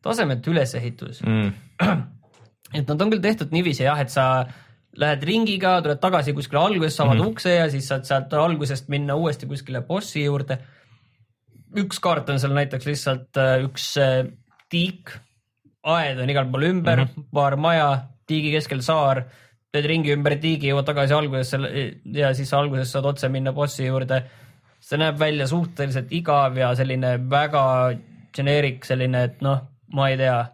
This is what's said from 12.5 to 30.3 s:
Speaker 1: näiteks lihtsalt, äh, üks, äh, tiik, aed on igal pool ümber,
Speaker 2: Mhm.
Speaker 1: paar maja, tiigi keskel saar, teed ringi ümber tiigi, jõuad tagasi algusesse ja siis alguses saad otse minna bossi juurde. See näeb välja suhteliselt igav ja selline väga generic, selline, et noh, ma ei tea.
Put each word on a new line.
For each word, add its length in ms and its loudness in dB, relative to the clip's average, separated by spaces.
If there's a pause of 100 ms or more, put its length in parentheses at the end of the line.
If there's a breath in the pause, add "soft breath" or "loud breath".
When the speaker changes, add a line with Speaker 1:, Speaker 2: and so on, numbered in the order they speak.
Speaker 1:
näiteks 320 -2
lihtsalt, 500 -4
äh, 280 2
üks, 340 -6
äh, 280 2 (440)
tiik, 400 -4 (760)
aed 360 0
on 100 0
igal 160 2
pool 160 -2
ümber, 340 2 (100)
Speaker 2:
Mhm. 260 -10
Speaker 1:
paar 240 2
maja, 480 2 (220)
tiigi 260 -2
keskel 300 -2
saar, 420 2 (480 loud breath)
teed 140 0
ringi 280 2
ümber 260 2
tiigi, 300 0
jõuad 160 2
tagasi 260 2
algusesse 920 -2
ja 300 0
siis 180 -4
alguses 400 0
saad 140 -2
otse 220 -2
minna 240 -2
bossi 340 -4
juurde. 360 0 (580 loud breath)
See 180 -4
näeb 200 2
välja 280 0
suhteliselt 680 -4
igav 440 2
ja 180 2
selline 440 0
väga 800 2 (340)
generic, 520 0
selline, 400 0
et 180 -4
noh, 180 2 (320)
ma 180 2
ei 60 0
tea. 380 2